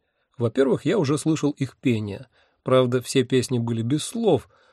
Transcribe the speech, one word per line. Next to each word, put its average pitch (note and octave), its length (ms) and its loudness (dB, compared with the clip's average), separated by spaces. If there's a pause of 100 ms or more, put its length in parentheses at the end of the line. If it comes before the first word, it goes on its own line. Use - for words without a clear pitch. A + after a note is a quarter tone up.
(380)
Во-первых, F3+ 460 0
я F#3 140 2
уже D3 200 0
слышал D3+ 320 0
их - 260 -6
пение. G#2+ 520 -2 (340)
Правда, B2+ 400 2
все C3 220 0
песни B2 340 0
были A#2 240 -2
без C3+ 220 -2
слов — G#3+ 440 0 (240)